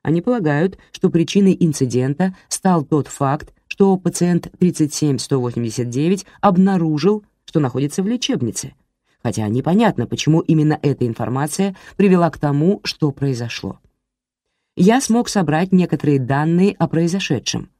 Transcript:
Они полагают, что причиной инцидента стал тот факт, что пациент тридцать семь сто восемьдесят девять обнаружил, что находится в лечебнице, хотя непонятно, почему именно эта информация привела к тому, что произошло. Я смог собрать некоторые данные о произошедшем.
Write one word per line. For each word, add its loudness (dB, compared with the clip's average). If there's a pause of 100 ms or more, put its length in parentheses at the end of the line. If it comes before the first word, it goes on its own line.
Они 0
полагают, 0 (120)
что 0
причиной 4
инцидента 0 (120)
стал 0
тот 0
факт, -4 (140)
что 2
пациент -2
тридцать 0
семь 0
сто -2
восемьдесят -4
девять -2 (160)
обнаружил, 2 (220)
что -2
находится -2
в -2
лечебнице, -4 (480)
хотя -4
непонятно, 0
почему 0
именно 2
эта 0
информация -4 (220)
привела 4
к -18
тому, 0
что -4
произошло. -6 (1000)
Я 6
смог 0
собрать 0
некоторые 2
данные 0
о -2
произошедшем. -4 (100)